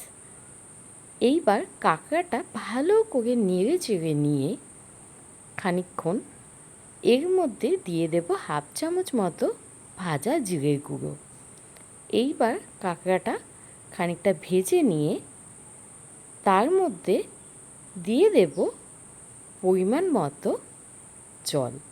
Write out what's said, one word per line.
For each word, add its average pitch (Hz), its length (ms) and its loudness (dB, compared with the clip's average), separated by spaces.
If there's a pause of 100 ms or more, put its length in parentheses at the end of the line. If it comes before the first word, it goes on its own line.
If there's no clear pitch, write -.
(1200)
এইবার 247 400 2 (200)
কাঁকড়াটা 240 580 -2 (160)
ভালো 254 400 -2 (180)
করে 247 220 0
নেড়ে 196 400 2 (100)
চেড়ে 165 280 0
নিয়ে 147 360 0 (1080)
খানিকক্ষণ 180 580 -4 (880)
এর 247 200 4 (140)
মধ্যে 262 320 -2 (160)
দিয়ে 165 220 -2
দেব 165 200 -2 (180)
হাফ 147 200 -4 (120)
চামচ 359 380 -4
মতো 196 300 -2 (520)
ভাজা 185 420 -2
জিরের 147 480 0
গুঁড়ো। 143 260 -8 (960)
এইবার 269 460 0 (260)
কাঁকড়াটা 185 520 -2 (580)
খানিকটা 175 400 0 (100)
ভেজে 185 380 2 (120)
নিয়ে 151 220 2 (1300)
তার 202 240 4 (120)
মধ্যে 220 380 0 (760)
দিয়ে 226 340 2
দেব 185 260 4 (1040)
পরিমাণ 190 420 2 (140)
মতো 160 320 -4 (960)
জল। 127 280 -4 (180)